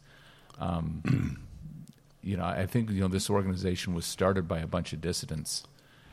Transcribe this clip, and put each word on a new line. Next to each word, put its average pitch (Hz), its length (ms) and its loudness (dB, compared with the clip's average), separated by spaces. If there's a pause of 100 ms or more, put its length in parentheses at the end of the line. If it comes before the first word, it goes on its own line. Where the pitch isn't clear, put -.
(580)
Um, 82 800 0 (340)
<clears throat> - 500 -18
you 95 140 0
know, 87 80 -2
I 90 220 0
think, 113 240 0
you 98 100 2
know, 95 80 4
this 95 220 2
organization 92 640 2
was 82 100 -2
started 95 440 2
by 85 100 2
a 80 80 0
bunch 87 260 -2
of 76 80 -6
dissidents. 78 640 -4 (480)